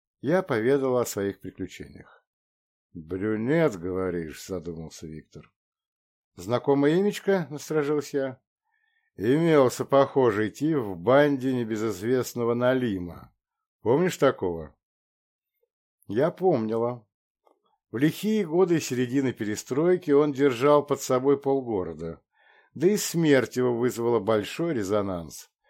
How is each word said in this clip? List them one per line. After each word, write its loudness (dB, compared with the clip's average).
Я 0
поведала 2
о 0
своих -4
приключениях. -14
«Брюнет, -2
говоришь», -6
задумался -12
Виктор. -18
«Знакомое 0
имечко?» — 0
насторожилась -4
я. -4
«Имелся 4
похожий 2
тип -2
в -6
банде 4
небезызвестного -2
Налима. -2
Помнишь 0
такого?» -2
Я 0
помнила. 0
В -6
лихие 0
годы 2
середины -2
перестройки -2
он 4
держал 4
под -4
собой 2
полгорода. -4
Да 2
и 2
смерть 2
его 2
вызвала 0
большой -2
резонанс. -4